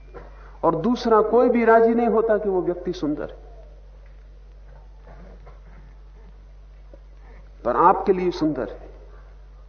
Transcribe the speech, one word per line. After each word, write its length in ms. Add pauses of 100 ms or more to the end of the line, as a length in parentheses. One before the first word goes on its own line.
(640)
और 120
दूसरा 460
कोई 280
भी 160
राजी 300
नहीं 120
होता 300
कि 120
वो 120
व्यक्ति 320
सुंदर 300
है, 140 (4000)
पर 100
आपके 380
लिए 180
सुंदर 380
है। 200 (800)